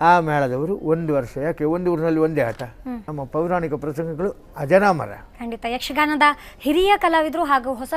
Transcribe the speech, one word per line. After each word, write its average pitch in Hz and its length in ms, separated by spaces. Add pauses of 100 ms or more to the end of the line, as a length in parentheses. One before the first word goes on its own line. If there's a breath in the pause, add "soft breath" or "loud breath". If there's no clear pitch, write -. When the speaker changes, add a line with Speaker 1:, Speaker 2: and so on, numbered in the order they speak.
Speaker 1:
ಆ 175 180
ಮೇಳದವರು 147 580
ಒಂದು 160 360
ವರ್ಷ, 135 240
ಯಾಕೆ 151 260
ಒಂದು 175 300
ಊರಿನಲ್ಲಿ 160 260
ಒಂದೇ 156 220
ಆಟ. 113 220
Speaker 2:
ಹ್ಮ್. 226 440
Speaker 1:
ನಮ್ಮ 151 160
ಪೌರಾಣಿಕ 165 500
ಪ್ರಸಂಗಗಳು 151 720 (120)
ಅಜರಾಮರ. 160 500 (320)
Speaker 2:
ಖಂಡಿತ. 233 300
ಯಕ್ಷಗಾನದ 285 520 (380 loud breath)
ಹಿರಿಯ 370 380
ಕಲಾವಿದರು 330 460
ಹಾಗೂ 269 300
ಹೊಸ 254 240